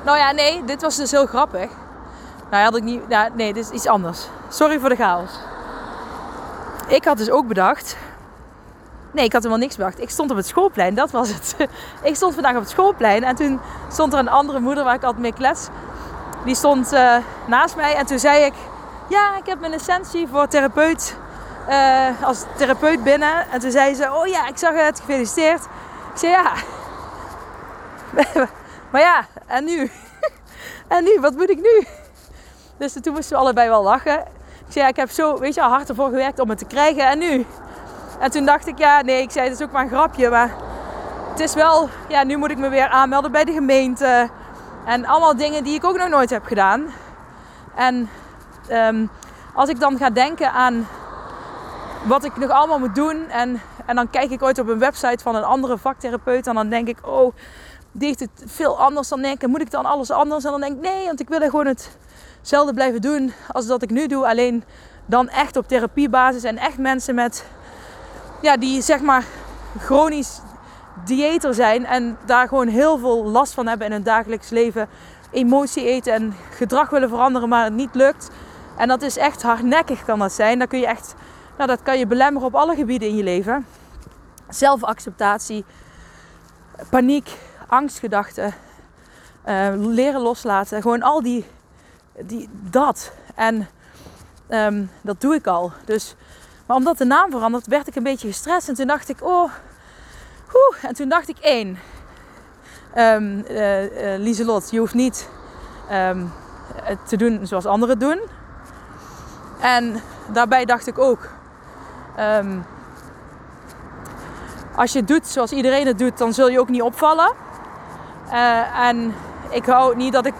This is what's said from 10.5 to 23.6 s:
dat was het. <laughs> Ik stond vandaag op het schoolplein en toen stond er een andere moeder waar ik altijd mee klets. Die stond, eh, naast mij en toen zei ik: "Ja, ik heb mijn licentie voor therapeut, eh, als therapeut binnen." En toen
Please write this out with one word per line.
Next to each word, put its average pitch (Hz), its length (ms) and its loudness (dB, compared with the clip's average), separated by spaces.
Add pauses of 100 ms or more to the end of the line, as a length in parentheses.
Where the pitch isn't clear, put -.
dat 277 160 0
was 233 220 -2
het. - 220 -10 (240)
<laughs> - 220 -18
Ik 294 140 0
stond 370 180 0
vandaag 269 200 0
op 247 60 0
het 202 100 -8
schoolplein 247 540 4
en 254 120 0
toen 269 240 0 (320)
stond 302 220 0
er 285 60 2
een 247 100 2
andere 285 300 2
moeder 277 240 0
waar 247 120 2
ik 262 80 -6
altijd 240 180 -2
mee 233 120 -4
klets. - 340 -2 (800)
Die 254 100 0
stond, 269 380 2
eh, 240 220 6 (320)
naast 254 280 2
mij 302 200 0
en 277 100 0
toen 262 140 -2
zei 294 240 6
ik: 285 100 2 (540)
"Ja, 403 300 2
ik 381 80 -10
heb 370 140 -6
mijn 320 120 -6
licentie 339 560 -4
voor 277 200 2
therapeut, 302 680 2 (520)
eh, 262 400 4 (160)
als 262 200 -2 (140)
therapeut 269 460 2
binnen." 294 480 2
En 262 80 -2
toen 254 120 -4